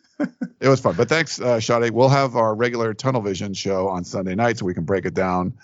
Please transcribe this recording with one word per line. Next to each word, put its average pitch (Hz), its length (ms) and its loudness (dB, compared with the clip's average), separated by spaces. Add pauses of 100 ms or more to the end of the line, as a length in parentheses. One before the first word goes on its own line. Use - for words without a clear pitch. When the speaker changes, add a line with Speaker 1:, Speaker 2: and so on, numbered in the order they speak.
(200)
Speaker 1:
<laughs> - 400 -8
Speaker 2:
it 120 80 0
was 135 140 6
fun. - 140 0
But - 140 2
thanks, 156 320 0
uh, 120 180 2
Sade. 117 320 2
We'll 123 180 4
have 135 260 2
our 110 180 2
regular 117 400 -2
Tunnel 131 280 -2
Vision 98 340 -4
show 95 320 -2
on 92 160 -4
Sunday 92 320 -6
night 113 240 0
so 101 60 -6
we 90 100 -2
can 87 80 -4
break 90 220 0
it 87 100 -6
down 92 380 0 (100)